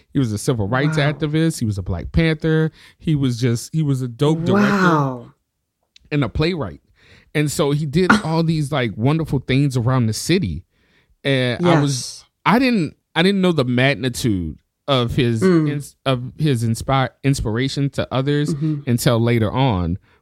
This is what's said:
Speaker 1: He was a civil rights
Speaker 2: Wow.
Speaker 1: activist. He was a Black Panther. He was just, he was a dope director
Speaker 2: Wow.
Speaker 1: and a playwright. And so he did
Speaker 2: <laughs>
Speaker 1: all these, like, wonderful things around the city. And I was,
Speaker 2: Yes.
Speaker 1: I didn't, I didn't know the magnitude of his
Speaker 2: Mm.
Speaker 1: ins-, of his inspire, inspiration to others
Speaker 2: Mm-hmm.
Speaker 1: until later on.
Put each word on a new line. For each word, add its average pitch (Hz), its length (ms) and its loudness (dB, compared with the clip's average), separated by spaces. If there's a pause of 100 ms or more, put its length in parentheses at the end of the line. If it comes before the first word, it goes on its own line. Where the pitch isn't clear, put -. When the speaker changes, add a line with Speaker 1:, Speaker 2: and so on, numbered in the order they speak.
(120)
Speaker 1:
He - 80 -6
was 120 140 2
a 101 60 -2
civil 113 280 -2
rights 147 300 0
Speaker 2:
Wow. 147 160 2
Speaker 1:
activist. 156 460 0
He 123 60 -2
was 101 120 -2
a 95 60 -6
Black 90 280 -6
Panther. 160 600 2 (260)
He 165 180 -2
was 127 240 0
just, 120 340 0
he 160 100 0
was 139 180 0
a 131 60 -4
dope 147 380 0
director 185 80 2
Speaker 2:
Wow. 170 800 2 (800)
Speaker 1:
and 147 120 0
a 110 60 -2
playwright. 151 520 -4 (540)
And 147 160 0
so 147 200 0
he 147 140 -2
did 165 260 2
Speaker 2:
<laughs> 208 120 2
Speaker 1:
all 160 200 0
these, 156 280 -2
like, 123 260 -2
wonderful 147 420 0
things 135 380 0
around 123 300 2
the 107 60 -2
city. 107 520 -2 (580)
And 131 400 -2
I 170 160 4
was, 143 120 0
Speaker 2:
Yes. - 340 -10 (220)
Speaker 1:
I 185 100 4
didn't, 240 380 0 (180)
I 160 80 0
didn't 190 200 2
know 180 100 4
the 143 140 2
magnitude 120 920 0 (300)
of 123 280 0
his 120 280 2
Speaker 2:
Mm. 165 260 4
Speaker 1:
ins-, 139 260 -8 (120)
of 127 320 -4
his 135 240 0
inspire, 127 480 -2 (120)
inspiration 135 680 -2
to - 200 -6
others 147 440 -2
Speaker 2:
Mm-hmm. 151 320 -4
Speaker 1:
until 120 320 2
later 117 320 2
on. 101 480 0 (220)